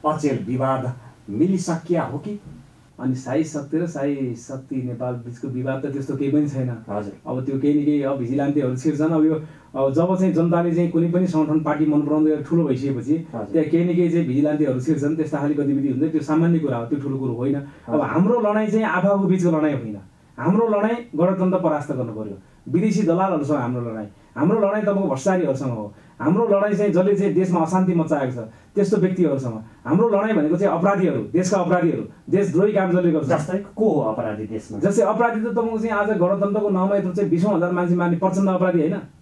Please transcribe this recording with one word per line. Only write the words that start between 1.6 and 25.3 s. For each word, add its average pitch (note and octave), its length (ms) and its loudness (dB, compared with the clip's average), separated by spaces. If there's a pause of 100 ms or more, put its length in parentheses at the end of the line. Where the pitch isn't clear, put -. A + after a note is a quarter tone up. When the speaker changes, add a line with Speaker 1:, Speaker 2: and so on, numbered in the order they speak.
Speaker 1:
हो C3+ 160 -8
कि? G#3 200 -10 (600)
Speaker 2:
अनि B2+ 160 -2
शाही D#3+ 280 -2
शक्ति D3+ 340 -6
र E3+ 100 0
शाही C#3 480 -4
शक्ति C3+ 400 -12
नेपाल B2 380 -4
बिचको A#2+ 340 -10
विवाद C3 380 -4
त C#3+ 60 -6
त्यस्तो C3+ 260 -6
केही C#3 140 -2
पनि D3 180 2
छैन। B2+ 280 -4 (120)
Speaker 1:
हजुर। G2+ 240 -6 (140)
Speaker 2:
अब B2+ 180 -6
त्यो C3+ 140 -2
केही D3 220 2
न C#3+ 40 -2
केही D3 160 2
अब C3+ 160 0
भिजिलान्तेहरू C3+ 580 0
छिर्छन्। D3+ 360 0
अब D#3 140 4
यो, D#3 160 2 (340)
अब C3+ 180 2
जब F3+ 260 2
चाहिँ F#3 140 2
जनताले E3+ 420 2
चाहिँ E3+ 160 2
कुनै E3+ 200 2
पनि F3+ 160 2
सङ्गठन D#3 320 2
पार्टी D3+ 260 0
मन D3+ 160 4
पराउँदै D3+ 420 2
ठुलो E3+ 200 2
भइसकेपछि C3+ 720 -2
Speaker 1:
हजुर। A2 100 -6
Speaker 2:
त्यहाँ D#3 240 0
केही E3+ 240 2
न - 20 0
केही F3 140 2
चाहिँ D#3+ 180 0
भिजिलान्तेहरू C#3+ 540 0
छिर्छन्, D3 340 0
त्यस्ता D3+ 220 -4
खाले D3 160 -2
गतिविधि C#3 360 0
हुन्छ। C#3 220 0
त्यो D#3 100 -2
सामान्य D#3+ 380 2
कुरा C3+ 180 -2
हो, A#2 80 -4
त्यो C#3 140 -4
ठुलो C3+ 180 -6
कुरो B2+ 160 -4
होइन। C3 220 -2
अब C#3 80 -6 (260)
Speaker 1:
हजुर। D3 160 0
Speaker 2:
हाम्रो G#3+ 340 2
लडाइँ G#3+ 280 2
चाहिँ A3 180 2
आफू F3+ 220 0
आफू G3 160 2
बिचको F3 340 2
लडाइँ D3+ 160 2
होइन, A2 240 -6 (400)
हाम्रो G3 300 2
लडाइँ G#3+ 300 0 (180)
गणतन्त्र F3+ 440 2
परास्त D3+ 320 -2
गर्नु A#2+ 220 -4
पर्यो। G#2 240 -10 (320)
विदेशी G3+ 340 2
दलालहरूसँग E3 540 2
हाम्रो B2 340 -4
लडाइँ, G#2+ 160 -10 (280)
हाम्रो G3 320 2
लडाइँ G#3 160 0
तपाईँको F#3+ 260 0
भ्रष्टाचारीहरूसँग C3+ 640 0